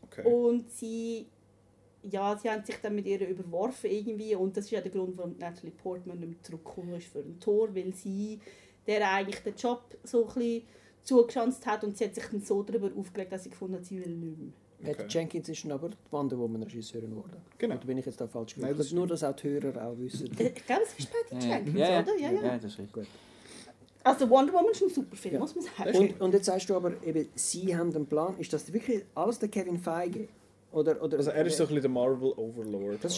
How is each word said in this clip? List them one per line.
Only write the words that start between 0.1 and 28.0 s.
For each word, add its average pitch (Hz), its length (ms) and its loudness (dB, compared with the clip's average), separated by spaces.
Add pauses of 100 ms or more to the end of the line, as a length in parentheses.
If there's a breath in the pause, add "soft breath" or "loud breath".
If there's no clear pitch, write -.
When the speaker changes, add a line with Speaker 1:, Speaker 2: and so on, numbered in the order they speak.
Speaker 2:
Und 240 440 4
sie... 226 560 -6 (760)
Ja, 202 380 0
sie 226 100 -2
haben 214 140 -4
sich 226 180 -8
dann 208 120 -2
mit 202 120 -2
ihr 196 200 0
überworfen 185 640 -2
irgendwie 214 440 -2
und 190 220 0
das 208 100 -2
ist - 40 -16
ja 208 100 0
der 185 120 -6
Grund, 185 240 -2
warum 175 220 -8
Natalie 170 340 -10
Portman 180 480 -10
nicht 165 80 -8
mehr 170 140 -14
zurückgekommen 175 520 -12
ist 175 140 -10
für 147 140 -8
den 170 180 -14
Thor, 208 340 2
weil 185 200 -4
sie 208 460 -6 (460 loud breath)
der 208 240 2
eigentlich 196 300 0
den 208 160 -6
Job 240 260 -2 (220)
so 233 240 4
ein 226 60 -14
bisschen 233 280 0 (400 loud breath)
zugeschanzt 247 640 4
hat 214 180 0
und 202 120 -4
sie 240 80 0
hat 196 100 -4
sich 214 120 -6
dann 208 160 -4
so 202 200 2
darüber 202 340 -2
aufgeregt, 190 360 -8
dass 185 120 -8
sie - 60 -14
gefunden 185 260 -8
hat, 180 100 -10
sie 185 180 -8
will 170 100 -6
nicht 165 240 -8
mehr. - 140 -14 (300)
Speaker 3:
Patty - 220 -4
Speaker 1:
Okay. 170 140 -2
Speaker 3:
Jenkins 165 300 -4
ist 160 160 -10
dann 151 80 -4
aber 135 160 -4
die 107 80 -10 (140)
Wonder 139 280 -2
Woman 113 240 -2
Regisseurin 110 480 -10
geworden. - 320 -12 (160)
Speaker 1:
Genau. 233 180 -2
Speaker 3:
Oder 127 100 -12
bin 131 120 -2
ich 127 80 -6
jetzt 123 140 -8
da 120 80 -4
falsch 113 280 -10
Speaker 1:
Nein, 131 140 -4
Speaker 3:
geguckt? 147 160 -2
Speaker 1:
das 143 60 -8
Speaker 3:
Nur, 175 140 0
dass 165 180 -2
auch 139 100 0
die 147 140 -6
Hörer 139 380 -2
auch 120 120 -8
wissen. 127 400 -8
Speaker 2:
Äh, 247 160 4
ich - 120 -14
glaube, 320 180 2
es - 140 -4
ist 139 120 -6
Patty 466 240 -4
Speaker 4:
Ja, 254 60 -4 (100)
ja. - 60 2
Speaker 2:
Jenkins, 147 220 0
Speaker 4:
Ja, - 120 6
ja. - 120 6
Speaker 2:
oder? 403 160 2
Ja, 285 140 -2
ja. 415 100 2
Speaker 4:
Ja, 247 160 0
das 208 140 -8
ist - 60 -12
richtig. 202 280 -8 (960 loud breath)
Speaker 2:
Also 262 260 6
Wonder 269 240 8
Woman 381 200 6
ist 427 100 0
ein 392 80 4
super - 260 -4
Film, 180 180 -4
Speaker 1:
Ja. 135 60 0
Speaker 2:
muss 285 140 -2
man 349 100 -4
sagen. - 100 -10 (100)
Speaker 1:
Das - 100 4
ist 185 60 10
Speaker 3:
Und, 196 200 4
und 185 140 6
jetzt 196 100 6
sagst 185 240 0
du 202 60 2
aber 175 180 2 (100)
eben, 160 320 0
sie 180 400 0
haben 170 200 2
einen 151 120 0